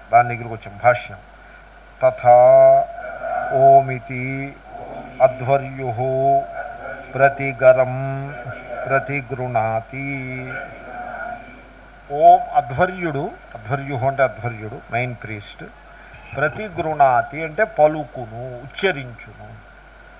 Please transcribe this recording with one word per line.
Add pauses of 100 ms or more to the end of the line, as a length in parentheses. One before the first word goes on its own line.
(120)
దాని
దగ్గరికి
వచ్చాం.
భాష్యం, (840)
"తథా (640)
ఓమితి (680)
అధ్వర్యుః (1200)
ప్రతిగరం (920)
ప్రతిగృణాతి." (1700)
ఓం (140)
అధ్వర్యుడు, (240)
అధ్వర్యుః
అంటే
అధ్వర్యుడు, (120)
మెయిన్
ప్రీస్ట్, (720)
ప్రతిగృణాతి
అంటే
పలుకును,
ఉచ్చరించును. (560)